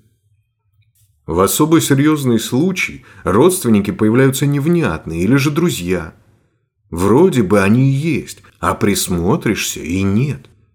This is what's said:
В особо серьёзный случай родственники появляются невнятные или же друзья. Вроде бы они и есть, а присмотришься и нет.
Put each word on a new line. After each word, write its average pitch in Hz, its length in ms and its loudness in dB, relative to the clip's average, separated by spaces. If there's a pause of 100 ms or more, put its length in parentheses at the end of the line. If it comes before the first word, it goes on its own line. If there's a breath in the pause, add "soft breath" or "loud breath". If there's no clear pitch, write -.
(1300)
В 82 120 0
особо 151 420 2
серьёзный 139 580 0
случай - 640 -4 (180 loud breath)
родственники 104 680 2
появляются 131 560 2
невнятные 139 800 -2
или 120 120 2
же 143 140 0
друзья. 90 640 -4 (760)
Вроде 120 520 2
бы 98 180 2
они 120 300 4
и 135 40 0
есть, 135 480 -6 (180 soft breath)
а 90 140 -2
присмотришься 92 1080 -2
и 92 220 -4
нет. 110 460 -2 (260)